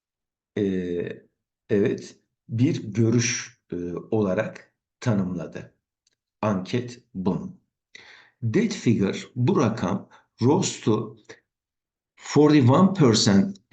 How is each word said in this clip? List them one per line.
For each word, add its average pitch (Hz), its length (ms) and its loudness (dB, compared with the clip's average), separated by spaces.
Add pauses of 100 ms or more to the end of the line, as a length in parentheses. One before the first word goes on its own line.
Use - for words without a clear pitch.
(580)
e, 104 60 0 (1080)
evet, - 500 -2 (300)
bir 117 440 -2
görüş, 117 640 0 (120)
e, 87 40 -8 (360)
olarak 101 600 -2 (260)
tanımladı. 90 720 -4 (680)
Anket 107 640 -4 (100)
bunu. 90 440 -4 (960)
That 214 200 0
figure, 98 440 0 (180)
bu 135 240 0
rakam 104 500 -2 (320)
rose 156 400 0
to - 360 -2 (960)
forty-one 151 800 4
percent 104 640 4 (160)